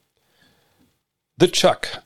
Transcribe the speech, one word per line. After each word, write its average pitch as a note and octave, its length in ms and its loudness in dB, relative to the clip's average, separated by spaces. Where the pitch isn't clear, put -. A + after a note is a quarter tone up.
The F3 140 2
Chuck - 540 -2